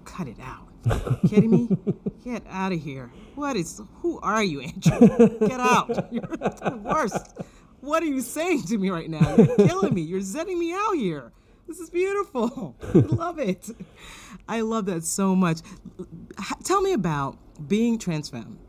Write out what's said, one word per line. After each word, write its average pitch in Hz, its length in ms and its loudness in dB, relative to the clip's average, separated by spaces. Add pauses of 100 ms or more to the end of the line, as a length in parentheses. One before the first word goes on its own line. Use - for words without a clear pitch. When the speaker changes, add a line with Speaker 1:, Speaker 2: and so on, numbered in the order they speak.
Speaker 1:
cut 175 220 -10
it 107 140 -14
out. 127 280 -16 (520)
Speaker 2:
<laughs> 180 60 4
Speaker 1:
Kidding 214 240 6
me? 214 180 4 (540)
Get 240 260 -8
outta 190 260 -4
here. 135 360 -10 (240)
What 277 200 -6
is, 175 260 -6 (200)
who 339 200 -4
are 214 220 0
you, 151 180 -4
Andrew? 196 840 6
Get 247 120 -2
out. 240 480 2
<laughs> - 40 -16
You're 233 120 -6
the - 600 -6
worst. - 520 -4 (440)
What 311 240 -2
are 330 40 -2
you 269 140 -2
saying 302 420 -2
to 220 140 -4
me 190 120 0
right 165 200 -6
now? 160 260 2
You're 226 220 6
killing 285 360 4
me. 185 80 0
You're 170 200 -4
zetting 311 360 -6
me 339 160 -2
out 415 220 -2
here. 160 360 -4 (360)
This 330 120 -16
is 330 100 -14
beautiful. 349 840 -4 (100)
<laughs> - 80 -10
I 185 60 10
love 330 400 0
it. 190 300 -4 (800)
I 226 140 -4
love 220 240 -2
that 170 180 -4
so 190 320 0
much. 170 240 2 (800)
H-, - 240 -10
tell 381 180 2
me 381 120 2
about 156 440 -2 (300)
being 226 300 2
trans 156 320 -4
femme 113 400 -14